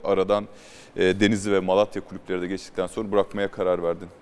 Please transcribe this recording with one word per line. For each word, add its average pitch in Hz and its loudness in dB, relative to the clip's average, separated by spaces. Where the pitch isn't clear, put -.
aradan, 101 0
e, 92 2
Denizli 104 2
ve 98 4
Malatya 95 2
kulüpleri 92 -8
de 90 -6
geçtikten 92 -6
sonra 107 -8
bırakmaya 101 0
karar 90 0
verdin. 85 -4